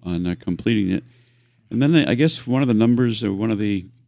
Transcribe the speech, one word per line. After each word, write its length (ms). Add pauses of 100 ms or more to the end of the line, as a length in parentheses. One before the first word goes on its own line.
on, 240
uh, 120
completing 520
it. 140 (640)
And 100
then 140
I 200
guess 320
one 160
of 60
the 60
numbers 480
or 100
one 180
of 80
the 280 (220)